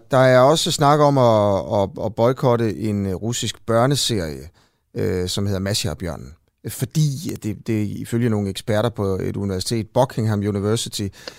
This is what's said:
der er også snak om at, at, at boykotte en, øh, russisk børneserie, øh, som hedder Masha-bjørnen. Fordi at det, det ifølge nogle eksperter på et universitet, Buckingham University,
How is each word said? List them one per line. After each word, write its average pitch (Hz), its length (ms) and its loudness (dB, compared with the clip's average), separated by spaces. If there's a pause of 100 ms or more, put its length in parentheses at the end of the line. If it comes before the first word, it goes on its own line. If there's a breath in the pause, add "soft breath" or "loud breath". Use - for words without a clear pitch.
(100)
der 135 80 4
er 127 220 6
også 156 320 4
snak 147 280 4
om 143 180 6
at, 104 640 4
at, 95 240 -4
at 104 80 -6
boykotte 117 640 2
en, 101 280 -2
øh, 95 80 -4
russisk 110 520 -6
børneserie, 113 840 0 (460)
øh, 92 340 -2
som 101 180 -4
hedder 98 140 -2
Masha-bjørnen. 78 760 -6 (340)
Fordi 143 640 -4
at 95 100 -12
det, 107 240 -8
det 107 200 -2
ifølge 117 440 -4
nogle 104 200 -2
eksperter 107 380 -2
på 107 160 -4 (120)
et 92 200 -6
universitet, 101 580 -4
Buckingham 110 440 0
University, 104 720 -2 (300 loud breath)